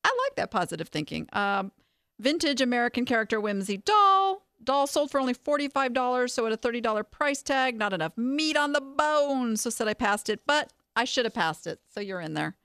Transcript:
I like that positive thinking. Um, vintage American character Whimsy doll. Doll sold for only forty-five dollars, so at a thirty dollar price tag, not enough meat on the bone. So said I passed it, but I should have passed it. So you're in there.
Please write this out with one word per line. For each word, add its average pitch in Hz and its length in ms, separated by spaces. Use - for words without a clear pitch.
I 508 120
like 554 80
that - 160
positive 170 380
thinking. 156 440
Um, 202 380
vintage 285 420
American 240 420
character 220 380
Whimsy 202 360
doll. 392 680
Doll 277 220
sold 294 240
for 277 100
only 254 140
forty-five 277 580
dollars, 247 440
so 233 100
at 220 80
a - 40
thirty 240 240
dollar 214 220
price 285 380
tag, 262 340
not 208 160
enough 165 240
meat 294 400
on 294 180
the 294 80
bone. 277 760
So 233 140
said 220 160
I 214 80
passed 208 340
it, 262 160
but 294 260
I 233 80
should 254 220
have 220 80
passed 165 320
it. - 240
So - 100
you're 190 220
in 156 140
there. 156 280